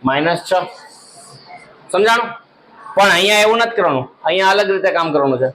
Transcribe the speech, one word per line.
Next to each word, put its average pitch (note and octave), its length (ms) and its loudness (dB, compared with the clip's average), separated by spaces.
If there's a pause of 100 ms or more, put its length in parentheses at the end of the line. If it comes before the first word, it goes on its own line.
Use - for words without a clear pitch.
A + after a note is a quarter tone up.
માઇનસ D3+ 360 -2
છ. - 120 -6 (1400)
સમજાણું? A#3 360 0 (680)
પણ G3 160 4
અહીંયા G3 300 2
એવું G#3+ 180 2
નથી A#3 180 -2
કરવાનું, D3 320 -2 (160)
અહીંયા F#3+ 260 0
અલગ G3 200 2
રીતે F#3 200 0
કામ E3 220 -2
કરવાનું C#3 260 0
છે. C3 160 0